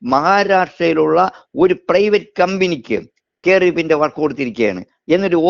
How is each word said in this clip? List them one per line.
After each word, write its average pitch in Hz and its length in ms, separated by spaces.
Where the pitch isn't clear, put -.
മഹാരാഷ്ട്രയിലുള്ള 170 1040
ഒരു 180 200
പ്രൈവറ്റ് 202 500
കമ്പനിക്ക് 180 580
കെ 185 140
റീപ്പിന്റെ 165 440
വർക്ക് 151 200
കൊടുത്തിരിക്കുകയാണ്. 120 600
എന്നിട്ട് 180 260